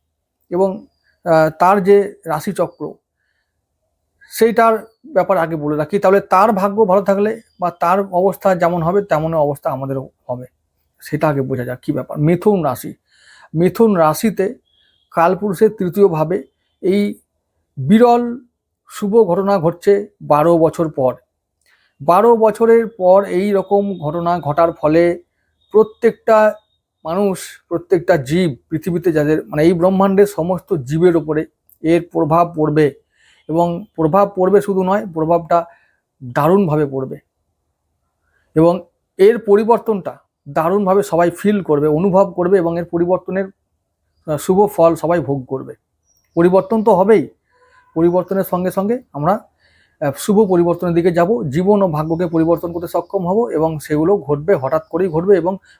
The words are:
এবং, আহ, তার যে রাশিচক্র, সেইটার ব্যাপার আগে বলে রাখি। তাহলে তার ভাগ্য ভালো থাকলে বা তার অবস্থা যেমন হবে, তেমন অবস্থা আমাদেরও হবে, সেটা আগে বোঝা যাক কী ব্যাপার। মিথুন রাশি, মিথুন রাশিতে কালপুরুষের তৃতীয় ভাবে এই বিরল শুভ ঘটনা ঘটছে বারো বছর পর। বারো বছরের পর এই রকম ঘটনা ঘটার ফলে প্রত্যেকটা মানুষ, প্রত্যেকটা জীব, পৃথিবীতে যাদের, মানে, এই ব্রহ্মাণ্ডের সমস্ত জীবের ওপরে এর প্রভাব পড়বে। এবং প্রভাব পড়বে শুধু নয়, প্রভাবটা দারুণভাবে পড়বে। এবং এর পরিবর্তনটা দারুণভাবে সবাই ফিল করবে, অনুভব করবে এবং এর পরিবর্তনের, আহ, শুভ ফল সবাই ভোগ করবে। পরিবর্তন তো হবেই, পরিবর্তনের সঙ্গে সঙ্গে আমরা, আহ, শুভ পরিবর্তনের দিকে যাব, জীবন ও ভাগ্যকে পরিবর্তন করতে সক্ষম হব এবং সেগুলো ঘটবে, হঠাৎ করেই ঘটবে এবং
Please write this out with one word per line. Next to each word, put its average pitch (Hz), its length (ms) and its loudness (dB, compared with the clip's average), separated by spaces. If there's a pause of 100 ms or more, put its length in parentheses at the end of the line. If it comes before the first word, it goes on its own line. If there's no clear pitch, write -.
(500)
এবং, 185 360 -4 (380)
আহ, 160 260 2
তার 185 340 2
যে 202 300 4 (120)
রাশিচক্র, 160 680 -6 (1400)
সেইটার 226 480 2 (280)
ব্যাপার 190 320 0
আগে 165 180 -2
বলে 147 200 -4
রাখি। 151 220 -4
তাহলে 190 220 2
তার 196 320 2
ভাগ্য 202 320 0
ভালো 190 180 2
থাকলে 202 380 -2 (200)
বা 180 100 -4
তার 175 300 0
অবস্থা 190 540 0
যেমন 175 280 0
হবে, 185 200 0
তেমন 160 320 -2
অবস্থা 147 360 -2
আমাদেরও 135 380 -8 (200)
হবে, 127 180 -10 (540)
সেটা 156 280 -2
আগে 139 120 0
বোঝা 131 240 -6
যাক 127 180 -10
কী - 100 -6
ব্যাপার। 127 260 -8
মিথুন 175 440 2
রাশি, 131 320 -6 (600)
মিথুন 190 400 2
রাশিতে 185 600 0 (560)
কালপুরুষের 185 680 0
তৃতীয় 196 300 0
ভাবে 160 340 -2 (380)
এই 202 340 -2 (600)
বিরল 240 640 2 (480)
শুভ 214 360 0
ঘটনা 196 340 0
ঘটছে 202 500 0 (140)
বারো 151 360 2
বছর 160 320 0
পর। 131 240 -2 (880)
বারো 202 340 4
বছরের 226 500 2
পর 190 380 2
এই 185 280 -2
রকম 196 460 0
ঘটনা 170 400 -4
ঘটার 165 340 0
ফলে 170 500 0 (500)
প্রত্যেকটা 214 840 2 (500)
মানুষ, 190 640 -4
প্রত্যেকটা 170 480 0
জীব, 151 400 -2 (120)
পৃথিবীতে 165 440 -4
যাদের, 151 340 0
মানে, 151 160 -4
এই 170 100 4
ব্রহ্মাণ্ডের 190 540 2
সমস্ত 175 480 -6
জীবের 160 420 0
ওপরে 156 300 -4 (360)
এর 165 300 0
প্রভাব 165 440 0
পড়বে। 151 380 0 (540)
এবং 170 360 -2 (100)
প্রভাব 185 420 0
পড়বে 190 240 2
শুধু 196 220 -2
নয়, 202 240 -2
প্রভাবটা 170 580 -2 (600)
দারুণভাবে 151 600 0
পড়বে। 135 320 -8 (1400)
এবং 170 300 2 (340)
এর 214 200 6
পরিবর্তনটা 208 800 0 (300)
দারুণভাবে 185 540 0
সবাই 170 280 0
ফিল 202 320 -2
করবে, 151 240 0
অনুভব 180 500 0
করবে 180 220 0
এবং 170 200 -2
এর 170 60 -6
পরিবর্তনের, 180 600 -4
আহ, - 880 -14
শুভ 196 400 0
ফল 165 180 4
সবাই 160 260 -2
ভোগ 131 260 -6
করবে। 131 280 -10 (600)
পরিবর্তন 185 500 2
তো 220 100 4
হবেই, 185 340 2 (680)
পরিবর্তনের 180 500 0
সঙ্গে 180 260 -4
সঙ্গে 214 320 -4 (100)
আমরা, 147 220 -2
আহ, - 840 -10
শুভ 208 320 0
পরিবর্তনের 175 460 0
দিকে 170 180 0
যাব, 175 360 0
জীবন 190 340 0
ও 190 60 0
ভাগ্যকে 160 380 -4
পরিবর্তন 165 460 0
করতে 170 160 -10
সক্ষম 175 400 -4
হব 220 220 -2
এবং 160 280 -2
সেগুলো 160 400 0
ঘটবে, 147 360 -2
হঠাৎ 156 340 -4
করেই 180 200 -2
ঘটবে 175 280 2
এবং 180 200 -2 (240)